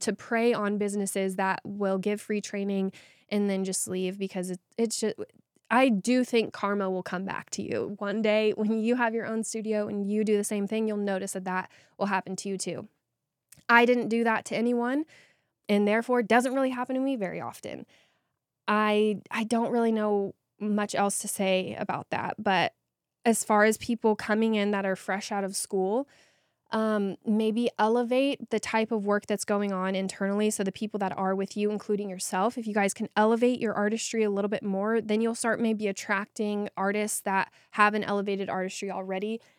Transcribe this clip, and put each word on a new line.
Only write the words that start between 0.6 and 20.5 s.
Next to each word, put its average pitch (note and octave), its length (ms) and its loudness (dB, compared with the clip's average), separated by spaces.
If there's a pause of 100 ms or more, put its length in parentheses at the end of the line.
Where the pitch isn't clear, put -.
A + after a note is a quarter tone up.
businesses G3 580 -2
that F#3+ 280 0
will G3+ 340 -2
give G#3 220 -2
free - 200 -4
training G3+ 520 -2 (380)
and G#3 180 2
then F#3+ 160 0
just F#3 240 -4
leave, F#3 300 -2
because F#3+ 320 -4
it, F#3 100 -6 (160)
it's A#3 240 0
ju-, A3 140 0 (560)
I C4 180 6
do B3 360 2
think - 280 0
karma G3+ 380 -2
will F#3 120 -2
come F#3 220 -6
back - 260 -6
to - 120 -6
you A2+ 360 -4
one G3+ 220 -4
day G#3+ 320 2
when A3 280 0
you A#3 160 2
have A#3 180 0
your A3+ 120 -4
own A3 180 -2
studio G#3+ 440 -4
and G3+ 220 -4
you G#3+ 140 2
do G#3 120 4
the G3+ 80 2
same G3+ 220 -2
thing. A3 220 -2
You'll G#3+ 100 -4
notice G3 340 -4
that F#3+ 120 -8
that F#3 260 -4 (280)
will G3 80 -2
happen F#3+ 300 -4
to - 140 -8
you F#3+ 80 -4
too. F#3+ 300 -8 (800)
I A#3+ 200 8
didn't B3 220 4
do A#3 160 2
that A3 220 0
to - 100 -4
anyone, A#3+ 500 0 (600)
and G#3 220 4
therefore A#3 320 2
it G#3+ 80 0
doesn't B3 260 4
really C4+ 160 2
happen B3+ 260 -4
to C4 40 0
me C4+ 160 0
very F3 240 -4
often. - 460 -10 (800)
I, G#3+ 540 2 (100)
I A3+ 140 -4
don't A#3 260 0
really A#3 220 2
know G#3 420 0 (240)